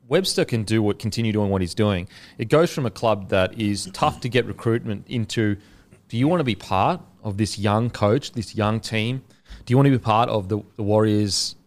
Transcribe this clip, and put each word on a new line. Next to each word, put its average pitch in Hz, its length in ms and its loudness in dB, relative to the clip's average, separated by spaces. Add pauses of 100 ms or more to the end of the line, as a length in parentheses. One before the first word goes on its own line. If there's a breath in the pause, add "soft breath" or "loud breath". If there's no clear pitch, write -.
Webster 180 360 0
can 113 180 -2
do 110 200 2
what, 101 160 0
continue 113 340 -2
doing 104 180 2
what 98 100 2
he's 87 140 -2
doing, 101 340 0 (300 loud breath)
it 113 100 -6
goes 160 240 4
from 139 140 -4
a 104 40 -2
club 101 400 -2
that 95 300 0
is 101 320 -2
tough - 280 -2
to 131 80 -6
get 120 180 0
recruitment 113 640 -4
into, 107 480 -2 (520 soft breath)
do 113 80 -8
you 131 120 2
want 175 120 2
to 143 40 0
be 113 100 0
part 117 460 0 (220)
of 101 160 -6
this 107 200 -2
young 107 320 0
coach, 107 420 0
this - 220 -8
young 107 260 0
team? 117 420 -4 (420 loud breath)
Do 120 80 -2
you 123 60 6
want 139 80 6
to 143 60 6
be 123 60 2
part 113 300 2
of 107 200 -2
the, 104 120 -2 (160)
the 110 60 -8
Warriors? 104 760 2 (100)